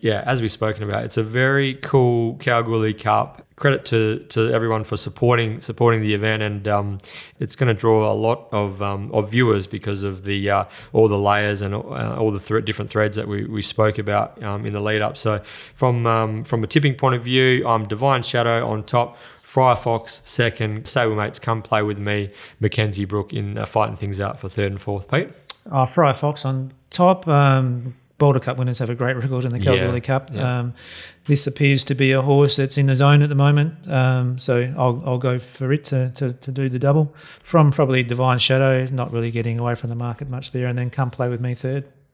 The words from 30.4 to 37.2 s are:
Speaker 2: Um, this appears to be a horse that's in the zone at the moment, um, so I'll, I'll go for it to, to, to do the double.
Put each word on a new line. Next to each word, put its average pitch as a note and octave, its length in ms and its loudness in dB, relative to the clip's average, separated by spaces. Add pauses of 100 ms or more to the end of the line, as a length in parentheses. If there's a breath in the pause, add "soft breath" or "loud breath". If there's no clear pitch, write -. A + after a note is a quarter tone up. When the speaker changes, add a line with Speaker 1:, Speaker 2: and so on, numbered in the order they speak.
Speaker 2:
Um, A#2+ 140 -6 (520 loud breath)
this C#3+ 220 2
appears C#3 360 2
to C#3 120 -2
be C3+ 160 4
a C3+ 100 2
horse C#3 320 4
that's C3+ 240 -2
in C#3 80 4
the C3+ 80 4
zone C#3+ 260 6
at D3 80 4
the D3 60 -2
moment, D3 560 2
um, B2+ 480 0
so B2 400 0
I'll, B2+ 260 0
I'll B2+ 140 -2
go B2 220 -2
for C3 320 -4
it D3 140 -2
to, B2+ 300 -2
to, C3 160 -4
to B2 200 -12
do C3+ 160 -2
the B2 100 -4
double. D3 340 2 (300 loud breath)